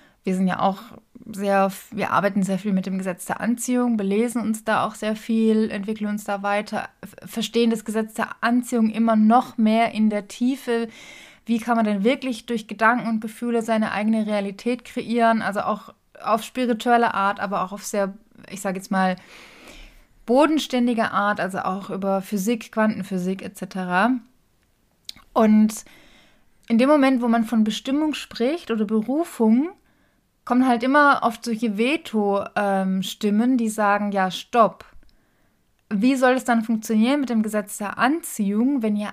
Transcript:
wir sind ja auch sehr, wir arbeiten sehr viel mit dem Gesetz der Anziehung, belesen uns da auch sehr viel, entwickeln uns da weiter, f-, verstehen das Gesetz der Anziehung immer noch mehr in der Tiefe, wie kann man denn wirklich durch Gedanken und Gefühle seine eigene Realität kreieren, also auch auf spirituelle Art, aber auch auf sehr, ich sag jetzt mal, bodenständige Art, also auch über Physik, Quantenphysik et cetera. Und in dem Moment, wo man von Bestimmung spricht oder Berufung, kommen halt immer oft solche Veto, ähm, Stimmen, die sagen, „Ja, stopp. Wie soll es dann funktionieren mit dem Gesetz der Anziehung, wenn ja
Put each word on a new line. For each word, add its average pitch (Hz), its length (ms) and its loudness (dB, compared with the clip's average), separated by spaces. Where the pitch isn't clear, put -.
wir 190 100 -2
sind 185 140 2
ja - 120 -2
auch 196 180 0
sehr, 196 380 2
wir - 180 -4
arbeiten 196 320 0
sehr 190 160 -2
viel 208 140 -4
mit 185 140 0
dem 190 120 -4
Gesetz 185 280 -6
der - 140 -6
Anziehung, 247 560 -2
belesen 214 460 -2
uns 220 220 -4
da 165 200 0
auch 214 120 -6
sehr 214 200 -4
viel, 220 540 2
entwickeln 214 380 -6
uns 208 160 -6
da 202 180 -6
weiter, 208 460 -4
f-, - 300 -18
verstehen 233 400 0
das 220 140 -4
Gesetz 220 300 -4
der - 140 -4
Anziehung 240 480 0
immer 226 260 2
noch 220 400 4
mehr 226 360 2
in 214 180 2
der 208 180 -4
Tiefe, 247 600 -2
wie 226 120 0
kann 233 180 0
man 226 100 2
denn 202 180 0
wirklich 254 420 -2
durch 233 220 -6
Gedanken 226 400 2
und 220 120 -2
Gefühle 233 420 -4
seine 220 300 0
eigene 214 340 0
Realität 208 580 -4
kreieren, 226 580 0
also 196 180 -4
auch - 340 -6
auf 220 200 0
spirituelle 233 720 0
Art, 196 260 -2
aber 190 220 -4
auch 185 100 -8
auf 202 120 -14
sehr, 196 280 -4
ich 190 100 -14
sag 190 160 -6
jetzt 190 140 -10
mal, 185 260 2
bodenständige 247 840 2
Art, 202 280 0
also 185 200 -4
auch 190 280 -6
über 196 320 -2
Physik, 208 520 -4
Quantenphysik 190 680 -2
et - 140 -12
cetera. 185 540 0
Und 214 520 4
in 226 100 2
dem 262 100 4
Moment, 269 340 4
wo 247 60 0
man 226 160 2
von 220 180 2
Bestimmung 269 520 -2
spricht - 580 -4
oder 220 120 0
Berufung, 233 840 2
kommen 254 220 2
halt 240 160 2
immer 277 400 4
oft 220 220 -2
solche 226 340 -2
Veto, 220 680 0
ähm, 190 460 0
Stimmen, 214 540 0
die 226 120 0
sagen, 208 420 0
„Ja, 190 220 0
stopp. - 520 2
Wie 240 260 4
soll 254 160 4
es 254 120 0
dann 233 200 2
funktionieren 226 560 2
mit 247 100 -2
dem 226 140 2
Gesetz 214 340 -4
der 202 200 -8
Anziehung, 240 840 0
wenn 214 140 0
ja 208 160 -4